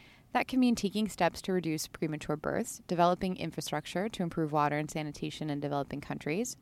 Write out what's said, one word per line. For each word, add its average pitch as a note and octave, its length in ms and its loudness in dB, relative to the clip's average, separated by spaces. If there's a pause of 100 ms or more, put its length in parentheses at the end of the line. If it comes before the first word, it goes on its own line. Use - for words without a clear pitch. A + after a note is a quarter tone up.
(340)
That B3 140 2
can B3+ 120 2
mean B3 140 6
taking G#3 360 0
steps - 340 0
to F#3+ 100 0
reduce E3 320 0
premature D3+ 500 -2
births, - 520 -2
developing F3+ 500 4
infrastructure E3 720 -4
to G3 140 -4
improve E3 280 0
water D3 280 4
and D3+ 100 -2
sanitation D3+ 640 -4
in C#3+ 80 -2
developing C#3+ 420 -2
countries, D3+ 600 -4